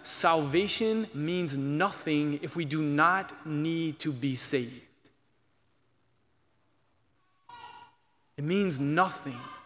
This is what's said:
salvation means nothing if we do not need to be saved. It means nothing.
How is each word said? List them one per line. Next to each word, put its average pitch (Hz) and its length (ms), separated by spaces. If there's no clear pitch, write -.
salvation 190 1080
means 156 440
nothing 147 840
if 170 160
we 170 80
do 151 180
not 160 640
need 160 520
to 160 140
be 131 240
saved. 123 440
It 143 60
means 175 360
nothing. 143 600